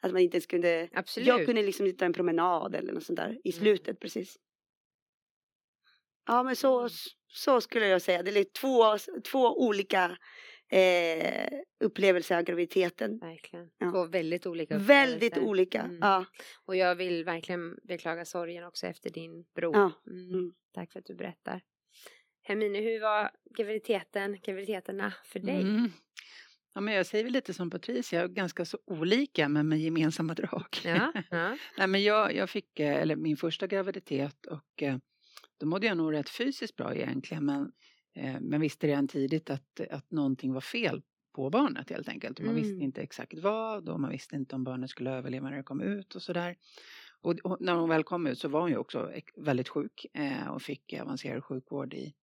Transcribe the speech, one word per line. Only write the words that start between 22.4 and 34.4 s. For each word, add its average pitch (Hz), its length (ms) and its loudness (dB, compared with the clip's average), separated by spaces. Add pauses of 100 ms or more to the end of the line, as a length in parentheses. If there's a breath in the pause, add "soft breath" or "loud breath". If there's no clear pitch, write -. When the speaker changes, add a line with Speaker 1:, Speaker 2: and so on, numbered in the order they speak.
Speaker 2:
Hermine, 208 360 -2
hur 220 220 -2
var 214 300 2 (260)
graviditeten, 202 840 -2
graviditeterna 196 680 -6 (120)
för - 160 -10
dig? 190 220 -2
Speaker 3:
Mm. 214 280 2 (840 loud breath)
Ja, 196 60 -6
men 208 140 -2
jag 185 120 2
säger 214 180 0
väl 247 80 -6
lite 240 220 -2
som 175 160 -4
Patricia, 180 580 -2
ganska 180 360 -4
så - 220 -10
olika 175 600 2
men 151 200 4
med 156 120 4
gemensamma 160 540 2
drag. - 320 -4 (180)
Speaker 2:
Ja, 175 280 2 (180)
ja. 180 260 -2 (100)
Speaker 3:
<laughs> - 120 -14
Nej, 196 80 4
men 196 160 4
jag, 208 320 4
jag 190 160 0
fick, - 300 -8
eh, 147 220 2
eller 156 140 2
min 151 200 0
första 165 300 -2
graviditet 185 800 -4